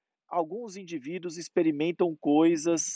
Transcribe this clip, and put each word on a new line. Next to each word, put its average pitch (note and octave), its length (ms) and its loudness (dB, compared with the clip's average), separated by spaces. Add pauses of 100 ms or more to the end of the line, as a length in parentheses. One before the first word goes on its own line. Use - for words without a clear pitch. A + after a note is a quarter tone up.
(280)
alguns F3+ 480 -6
indivíduos E3+ 600 -8
experimentam E3 840 0
coisas E3 640 4 (140)